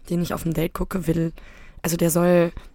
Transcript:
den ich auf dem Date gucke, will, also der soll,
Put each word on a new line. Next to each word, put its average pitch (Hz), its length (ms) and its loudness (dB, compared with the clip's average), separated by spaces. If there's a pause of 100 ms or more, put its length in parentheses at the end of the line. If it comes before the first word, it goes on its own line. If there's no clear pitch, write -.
den 175 120 -2
ich 165 120 -4
auf - 100 -6
dem 165 100 -2
Date 160 200 -2
gucke, 185 340 -6
will, 165 260 0 (480)
also 170 140 -2
der 170 140 2
soll, 175 420 4 (240)